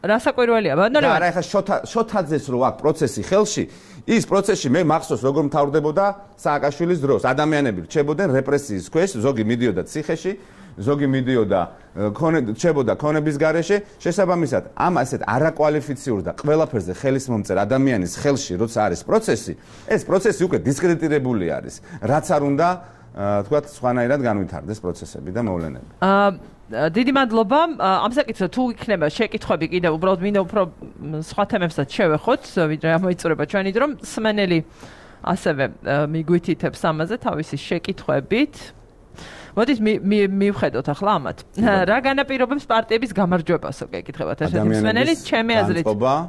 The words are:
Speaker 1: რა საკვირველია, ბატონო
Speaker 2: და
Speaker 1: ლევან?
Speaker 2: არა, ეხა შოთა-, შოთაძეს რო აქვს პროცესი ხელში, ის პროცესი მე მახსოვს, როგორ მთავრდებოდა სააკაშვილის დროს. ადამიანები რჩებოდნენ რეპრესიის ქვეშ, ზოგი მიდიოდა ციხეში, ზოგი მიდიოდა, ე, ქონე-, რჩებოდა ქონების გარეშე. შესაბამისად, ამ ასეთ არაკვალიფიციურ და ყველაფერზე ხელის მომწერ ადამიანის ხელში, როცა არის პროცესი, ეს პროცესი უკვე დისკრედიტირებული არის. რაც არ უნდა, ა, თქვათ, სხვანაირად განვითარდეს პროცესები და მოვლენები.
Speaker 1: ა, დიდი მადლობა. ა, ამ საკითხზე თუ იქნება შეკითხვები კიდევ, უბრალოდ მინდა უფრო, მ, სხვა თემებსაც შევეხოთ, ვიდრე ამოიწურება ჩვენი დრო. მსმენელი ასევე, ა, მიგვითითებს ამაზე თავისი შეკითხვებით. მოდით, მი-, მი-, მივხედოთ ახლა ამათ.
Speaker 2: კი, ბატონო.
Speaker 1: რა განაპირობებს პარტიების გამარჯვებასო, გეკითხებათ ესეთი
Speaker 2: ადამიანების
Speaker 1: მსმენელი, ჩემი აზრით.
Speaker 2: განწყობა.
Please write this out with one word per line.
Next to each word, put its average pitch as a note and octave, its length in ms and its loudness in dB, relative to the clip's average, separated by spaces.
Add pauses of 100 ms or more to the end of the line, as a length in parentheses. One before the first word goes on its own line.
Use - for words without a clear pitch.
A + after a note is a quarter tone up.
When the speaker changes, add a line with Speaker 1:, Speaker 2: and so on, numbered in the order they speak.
Speaker 1:
რა G#3 160 2
საკვირველია, A#3 560 2
ბატონო G#3 180 4
Speaker 2:
და D4 80 4
Speaker 1:
ლევან? B3 160 4
Speaker 2:
არა, F3 120 2
ეხა E3+ 140 0
შოთა-, G3 380 0
შოთაძეს D#3+ 640 -2
რო B2 160 -2
აქვს - 200 0
პროცესი D3 420 0
ხელში, G3+ 400 2 (400)
ის G3+ 220 2
პროცესი G3 440 0
მე D#3 140 4
მახსოვს, D#3 400 0
როგორ C#3 220 2
მთავრდებოდა D3+ 600 2 (280)
სააკაშვილის D3+ 680 0
დროს. C3 220 2
ადამიანები C3+ 580 2
რჩებოდნენ D#3 480 0
რეპრესიის C3+ 560 0
ქვეშ, F3+ 320 0
ზოგი A2+ 260 0
მიდიოდა A2+ 380 0
ციხეში, E3 520 -4 (400)
ზოგი C#3 340 0
მიდიოდა, B2 540 2 (320)
ე, G#2 160 -2
ქონე-, D3+ 360 0
რჩებოდა A#2+ 480 0
ქონების D3+ 440 0
გარეშე. D#3+ 400 2 (160)
შესაბამისად, F3 720 0 (100)
ამ F3+ 220 0
ასეთ B2+ 280 0
არაკვალიფიციურ C#3 960 0
და E2 120 -4
ყველაფერზე C#3+ 600 0
ხელის C3+ 320 -2
მომწერ G2+ 320 0
ადამიანის A2 560 2
ხელში, C#3 420 -2
როცა A2+ 260 -2
არის G#2+ 200 0
პროცესი, D3 520 -2 (320)
ეს G#3+ 180 0
პროცესი F#3+ 400 2
უკვე F3 160 0
დისკრედიტირებული C#3 880 0
არის. C2+ 280 -6 (240)
რაც C#3 280 0
არ D3+ 160 2
უნდა, C#3+ 240 2 (460)
ა, G2+ 120 -6 (140)
თქვათ, D3 280 0
სხვანაირად B2 520 0
განვითარდეს G2+ 600 -4
პროცესები E2+ 520 -8
და A2 100 -4
მოვლენები. E2 540 -6
Speaker 1:
ა, G3 400 2 (280)
დიდი E3 500 0
მადლობა. A3+ 460 2 (140)
ა, F#3+ 160 0 (100)
ამ A3 120 0
საკითხზე A3+ 380 -2
თუ B3+ 200 -2
იქნება G3 380 -2
შეკითხვები F3+ 600 -2
კიდევ, F3 260 0
უბრალოდ F3 280 0
მინდა G3+ 200 0
უფრო, G3 240 0
მ, D#3 560 -10
სხვა G3+ 240 -4
თემებსაც F3 420 -2
შევეხოთ, F#3+ 560 0 (220)
ვიდრე D#3 260 -2
ამოიწურება E3+ 540 0
ჩვენი G3 260 -2
დრო. A#3+ 180 2
მსმენელი G#3 720 -2 (600)
ასევე, D#3 440 -2 (140)
ა, C3 180 -2 (100)
მიგვითითებს D#3+ 760 -2
ამაზე E3 360 -2
თავისი D#3+ 380 -4
შეკითხვებით. F3 1000 -2 (960)
მოდით, A#3+ 280 2
მი-, G#3+ 220 2
მი-, G3+ 260 4
მივხედოთ G3 600 0
ახლა G3 240 0
ამათ. C3+ 280 -4
Speaker 2:
კი, - 200 -6
ბატონო. G3 240 4
Speaker 1:
რა G#3 140 2
განაპირობებს C4+ 680 -2
პარტიების A3+ 480 0
გამარჯვებასო, F3 720 0
გეკითხებათ - 560 -6
ესეთი - 100 -2
Speaker 2:
ადამიანების - 300 2
Speaker 1:
მსმენელი, A#3 340 2
ჩემი A#3 400 -2
აზრით. F3+ 300 0
Speaker 2:
განწყობა. A2+ 280 2 (160)